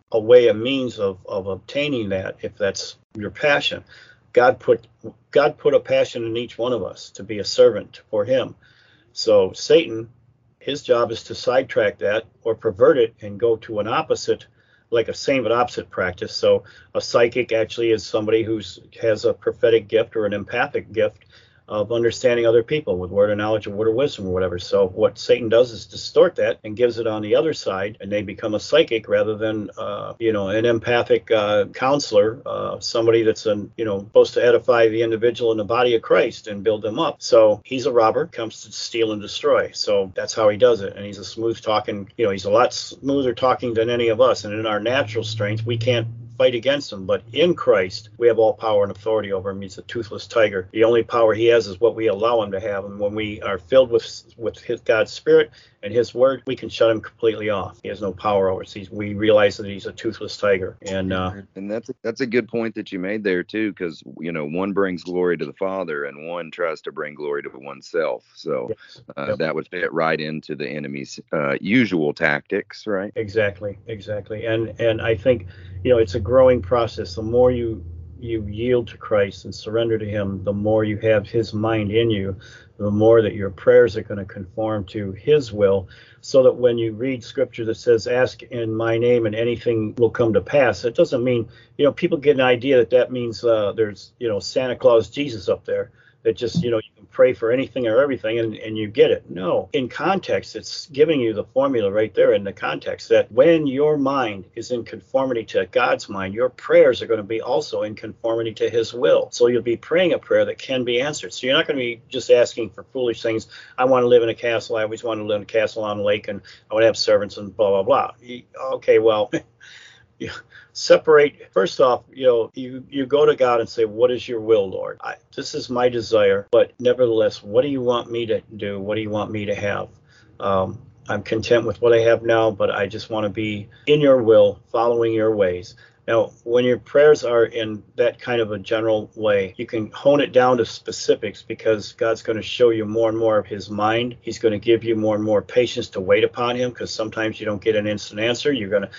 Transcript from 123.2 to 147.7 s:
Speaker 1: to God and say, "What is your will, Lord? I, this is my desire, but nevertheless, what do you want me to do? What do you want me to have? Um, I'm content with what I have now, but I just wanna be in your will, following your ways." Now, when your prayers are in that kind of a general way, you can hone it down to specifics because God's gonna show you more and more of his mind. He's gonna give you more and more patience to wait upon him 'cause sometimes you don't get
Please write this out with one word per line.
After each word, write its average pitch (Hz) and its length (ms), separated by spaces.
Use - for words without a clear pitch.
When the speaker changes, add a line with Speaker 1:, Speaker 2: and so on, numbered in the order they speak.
Speaker 1:
to 151 100
God 123 240
and 110 100
say, 113 160
"What 110 260
is 117 160
your 117 120
will, 110 300
Lord? 95 320
I, - 140
this - 180
is 139 160
my 123 200
desire, 104 600
but 113 280
nevertheless, 117 640
what 107 200
do 147 40
you 139 140
want 120 300
me 117 160
to 104 140
do? 101 240
What 104 160
do 110 60
you 110 80
want 104 220
me 104 140
to 101 100
have? 98 340
Um, 95 420
I'm 104 160
content 113 420
with 110 160
what 117 120
I 113 60
have 113 240
now, 113 280
but 104 200
I 104 160
just 104 220
wanna 110 200
be 104 400
in 151 140
your 131 220
will, 104 380
following 117 420
your 110 220
ways." 90 400
Now, 113 280
when 123 220
your 123 140
prayers 147 440
are 120 220
in 110 360
that 120 240
kind 120 220
of 104 100
a 104 80
general 110 560
way, 101 400
you 120 100
can 110 260
hone 143 280
it - 140
down 127 240
to 113 80
specifics - 760
because 110 520
God's 113 280
gonna 107 200
show 120 300
you 110 120
more 113 240
and 110 100
more 110 200
of 101 80
his 98 240
mind. 113 500
He's 113 180
gonna 107 220
give 113 240
you 113 140
more 107 180
and 107 80
more 107 180
patience 120 500
to 101 100
wait 101 240
upon 120 320
him 123 160
'cause 101 180
sometimes 110 480
you 107 60
don't 104 180
get 107 140